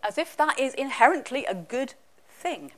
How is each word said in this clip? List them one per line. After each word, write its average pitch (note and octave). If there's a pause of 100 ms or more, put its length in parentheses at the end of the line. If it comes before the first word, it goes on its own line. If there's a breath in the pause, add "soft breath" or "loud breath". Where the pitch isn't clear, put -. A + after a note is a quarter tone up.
as G#3
if E4
that D4+
is C4
inherently C4+
a -
good A#3 (340)
thing. -